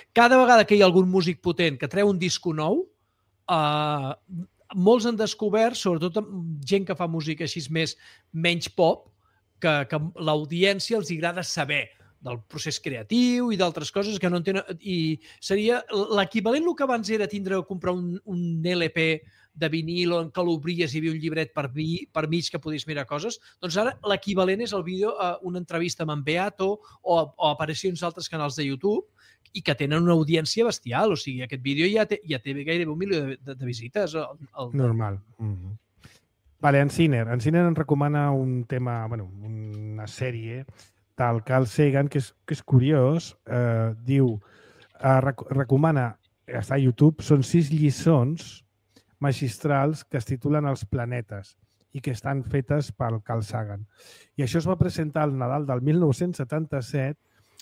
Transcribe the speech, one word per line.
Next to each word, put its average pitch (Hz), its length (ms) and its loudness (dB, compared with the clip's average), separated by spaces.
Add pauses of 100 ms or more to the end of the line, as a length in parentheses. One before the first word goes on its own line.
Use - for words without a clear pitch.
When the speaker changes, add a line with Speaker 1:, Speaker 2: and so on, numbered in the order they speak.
(120)
Speaker 1:
cada 240 280 6
vegada 247 240 8
que 208 140 6
hi 202 40 8
ha 190 60 10
algun 180 220 6
músic 180 320 2
potent 165 360 0
que 147 100 -4
treu 202 200 2
un 196 100 2
disco 170 360 -2
nou, 180 320 0 (600)
eh, 151 680 0 (600)
molts 208 320 6
han 233 140 0
descobert, 220 560 0
sobretot 175 420 -2
amb 170 460 -6
gent 190 240 0
que 185 80 -4
fa 180 100 -4
música 165 380 -4
així 160 240 -8
més, 160 300 -4 (320)
menys 170 420 -2
pop, - 380 2 (520)
que, 156 140 2 (120)
que 151 120 -4 (160)
l'audiència 170 800 0
els 175 160 -4
agrada 170 320 -4
saber 143 400 -2 (420)
del 120 220 -8
procés 151 320 -8
creatiu 233 720 0
i 208 80 -2
d'altres 165 320 -4
coses 202 260 -2
que 180 100 0
no 175 120 0
entenen, 190 240 -2 (140)
i 160 420 -2 (180)
seria 220 440 0 (340)
l'equivalent, 220 500 2
el 349 80 0
que 302 80 -6
abans 233 300 0
era 208 160 0
tindre, 190 340 -4
comprar 180 320 -4
un, 175 300 -4
un 170 400 -2
L 175 260 0
P 165 140 0 (500)
de 160 160 -2
vinil 170 420 0
on 165 200 -2
que 185 120 -2
l'obries 165 480 -2
i 143 40 -4
hi 160 40 -2
havia 160 140 0
un 160 60 -6
llibret 156 340 -4
per 143 160 -4
vi-, 160 400 -4
per 156 180 -4
mig 165 220 -2
que 180 100 -6
podies 156 280 -8
mirar 147 180 -6
coses, 165 320 -6 (220)
doncs 175 180 -6
ara 240 240 0
l'equivalent 196 580 0
és 233 140 -6
el 190 100 -2
vídeo, 190 300 -2
eh, 180 280 -2
una 180 200 -6
entrevista 170 400 -4
amb 151 140 -2
en 143 100 -6
Beato 190 480 0
o, - 400 -4
o 156 380 2
apareixen 160 500 -4
altres 170 260 -6
canals 147 280 -4
de 147 100 -2
YouTube 196 400 -2 (460)
i 180 100 -10
que 147 160 0
tenen 151 240 0
una 175 100 4
audiència 160 540 2
bestial. 202 480 0
O - 20 -2
sigui, 127 300 -8
aquest 127 180 -10
vídeo 143 240 2
ja 214 160 2
té, 208 140 -2 (100)
ja 139 140 -4
té 139 100 -6
gairebé 156 380 -2
un 151 80 -6
milió 185 240 0
de, 135 160 -6
de, 135 160 -14
de 131 100 -10
visites. 123 500 -4
El, 156 120 -4 (320)
el 123 180 -6
Speaker 2:
Normal. 113 440 0 (180)
Mhm. 98 340 -6 (880)
Vale, 139 180 6
en 143 100 2
Siner. 139 380 2
En 120 120 -2
Siner 160 240 4
en 170 120 2
recomana 147 560 2
un 131 320 0
tema, 120 420 -4
bueno, 110 240 -8
una 107 800 -10
sèrie 120 560 -8 (540)
del 117 260 2
Carl 131 220 4
Sagan, 139 460 2
que 147 80 0
és, - 140 -8 (100)
que - 80 -8
és 151 100 -4
curiós. 139 680 4 (160)
Eh, 117 480 0 (100)
diu, 131 300 4 (680)
eh, 135 240 6
rec-, 135 240 -4
recomana, 135 720 2 (300)
està 123 280 -4
a 143 60 2
YouTube, 143 420 4
són 147 180 6
sis 160 300 2
lliçons 151 840 2 (600)
magistrals 143 840 0
que - 140 -6
es 117 100 -6
titulen 143 400 -2
Els 135 160 -4
planetes 117 720 -8 (420)
i 131 80 -12
que 139 80 -4
estan 135 320 -4
fetes 143 480 -2
pel 113 320 -4
Carl 117 160 -4
Sagan. 107 460 -8 (500)
I 143 80 -2
això 147 160 0
es 156 80 -2
va 185 80 0
presentar 160 480 0
al 147 140 0
Nadal 131 260 -2
del 131 160 -2
mil 151 220 2
nou-cents 170 400 2
setanta-set. 143 760 -4 (460)